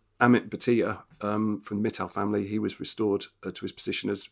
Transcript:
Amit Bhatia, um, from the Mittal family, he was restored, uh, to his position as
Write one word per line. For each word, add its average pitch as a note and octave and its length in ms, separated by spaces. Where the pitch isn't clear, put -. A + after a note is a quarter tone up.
Amit A#2+ 300
Bhatia, G#2+ 540
um, G#2+ 400
from G#2 200
the A2 80
Mittal F#2+ 220
family, G2+ 360
he G#2+ 120
was G#2 200
restored, G2+ 460
uh, F#2 60
to - 100
his F#2+ 100
position - 380
as G2+ 220